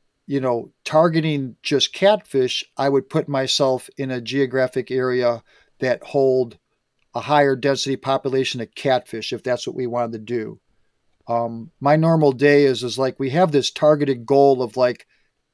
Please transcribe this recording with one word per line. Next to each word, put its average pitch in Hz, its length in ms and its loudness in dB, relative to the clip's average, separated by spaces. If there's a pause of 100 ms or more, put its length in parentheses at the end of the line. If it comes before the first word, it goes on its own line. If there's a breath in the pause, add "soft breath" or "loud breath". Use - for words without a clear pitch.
(260)
you 139 140 -4
know, 123 320 -4 (140)
targeting 156 800 0
just - 300 0
catfish, 190 680 0 (140)
I 135 120 0
would 139 200 0
put - 180 -2
myself 135 720 -2
in 135 140 -6
a 123 100 -6
geographic 127 680 -2
area 123 540 -2 (360 soft breath)
that 123 240 -2
hold 131 540 0 (560)
a 120 60 -6
higher 139 360 2
density 135 420 -2
population 135 640 -4
of 110 120 -12
catfish, 127 600 -4
if 113 100 -12
that's 123 240 -4
what - 80 -10
we 127 100 -6
wanted 117 280 -6
to 113 60 -12
do. 110 400 -8 (680)
Um, 117 520 -6
my 143 160 4
normal 160 360 4
day 143 340 4
is, 123 180 0
is 113 140 -6
like, 131 220 -4
we 135 120 -4
have 170 200 2
this 139 200 0
targeted 143 540 0
goal 139 360 4
of, 117 160 -6
like, 123 300 -2 (460)